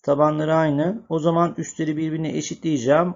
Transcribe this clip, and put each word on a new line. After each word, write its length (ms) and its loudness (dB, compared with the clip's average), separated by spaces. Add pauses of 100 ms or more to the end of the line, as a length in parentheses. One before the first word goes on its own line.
Tabanları 520 2
aynı. 540 0
O 100 -2
zaman 400 2
üstleri 380 -4
birbirine 400 -4
eşitleyeceğim. 800 0